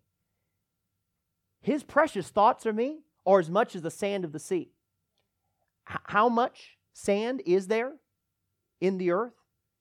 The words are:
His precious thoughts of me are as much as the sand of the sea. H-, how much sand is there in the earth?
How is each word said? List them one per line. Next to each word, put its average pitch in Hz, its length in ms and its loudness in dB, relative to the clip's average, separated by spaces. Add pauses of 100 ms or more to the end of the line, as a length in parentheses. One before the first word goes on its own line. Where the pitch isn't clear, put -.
(1600)
His 277 220 -2
precious 277 460 0
thoughts 220 380 2
of 220 80 -2
me 262 240 -4 (260)
are 196 140 6
as 160 100 -2
much 202 260 0
as 180 60 -10
the 160 80 -6
sand 196 360 -4
of 151 60 -8
the 151 80 -10
sea. 160 320 -4 (1160)
H-, 151 140 -10
how 214 260 2
much - 480 -2 (160)
sand 220 540 -2
is 185 200 2
there 233 300 -2 (840)
in 185 180 0
the 185 120 0
earth? 220 240 0 (480)